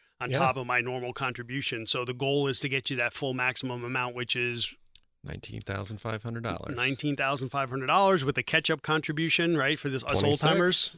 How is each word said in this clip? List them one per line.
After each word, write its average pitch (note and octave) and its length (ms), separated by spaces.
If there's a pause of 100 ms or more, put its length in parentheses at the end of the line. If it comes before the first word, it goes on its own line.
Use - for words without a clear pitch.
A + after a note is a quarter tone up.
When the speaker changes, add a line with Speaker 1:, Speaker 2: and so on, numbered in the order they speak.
(220)
Speaker 1:
on B2 80
Speaker 2:
Yeah. C3 80
Speaker 1:
top C3 200
of B2 100
my B2 120
normal B2 320
contribution. B2 760
So B2 180
the B2+ 80
goal C#3 340
is C3 120
to C#3+ 100
get C3+ 220
you C3 60
that A#2+ 160
full C3+ 200
maximum B2+ 500
amount, B2 300
which B2 220
is A#2+ 400 (480)
Speaker 3:
Nineteen A2 380
thousand G2+ 360
five A2 240
hundred A#2 220
dollars. G2 320
Speaker 1:
Nineteen C3+ 400
thousand C3+ 340
five C3+ 220
hundred C3 160
dollars F#3+ 360
with C3 140
a C3 60
catch-up D#3+ 400
contribution, D#3+ 760
right, C#3+ 220
for C#3+ 100
this, C3 140
us - 160
Speaker 2:
Twenty-six. D3 260
Speaker 1:
old-timers, F3 520